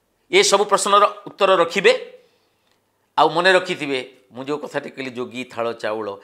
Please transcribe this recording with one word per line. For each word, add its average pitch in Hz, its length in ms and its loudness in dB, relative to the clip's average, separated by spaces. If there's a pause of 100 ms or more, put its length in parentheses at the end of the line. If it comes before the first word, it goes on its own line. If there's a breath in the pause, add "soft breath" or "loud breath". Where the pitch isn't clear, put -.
(320)
ଏସବୁ 202 320 4
ପ୍ରଶ୍ନର 202 400 2 (220)
ଉତ୍ତର 190 300 2
ରଖିବେ। 180 640 0 (960)
ଆଉ 156 120 4
ମନେ 175 220 2
ରଖିଥିବେ, 147 800 -2
ମୁଁ 123 120 -14
ଯେଉଁ 143 140 -6
କଥାଟି 147 320 -10
କହିଲି, 131 200 -12
ଯୋଗୀ 120 340 -10
ଥାଳ 117 280 -6
ଚାଉଳ, 107 520 -8